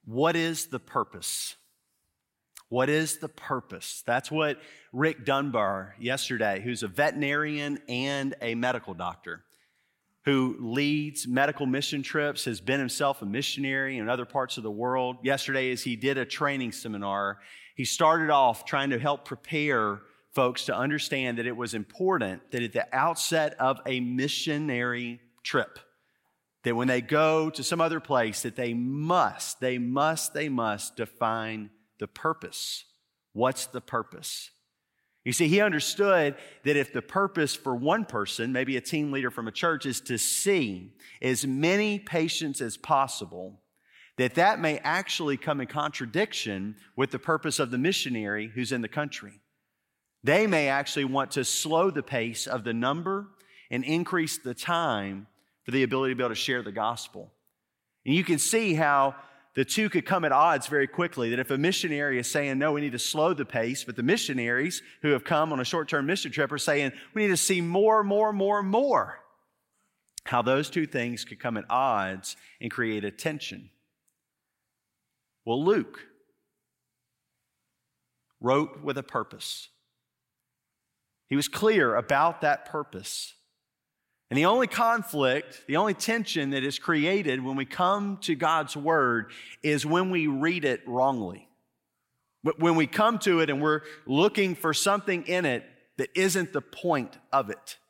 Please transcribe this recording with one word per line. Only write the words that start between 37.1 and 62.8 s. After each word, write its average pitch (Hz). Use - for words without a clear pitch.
for 131
one 160
person, 117
maybe 127
a 120
team 147
leader 135
from 113
a 107
church, 156
is 127
to 120
see 110
as 127
many 190
patients 160
as 117
possible, 101
that 127
that 202
may 156
actually 156
come 143
in 120
contradiction 120
with 135
the 127
purpose 156
of 127
the 123
missionary 113
who's 123
in 123
the 107
country. 143
They 175
may 156
actually 139
want 131
to 127
slow 160
the 147
pace 117
of 110
the 117
number 175
and 127
increase 160
the 123
time 107
for 120
the 135
ability 131
to 123
be 127
able 120
to 110
share 123
the 101
gospel. 107
And 135
you 185
can 156
see 220
how 143
the 135
two 214
could 170
come 180
at 143
odds 147
very 143
quickly, 139
that 123
if 131
a 135
missionary 147
is 120
saying, 143
"No, 151
we 147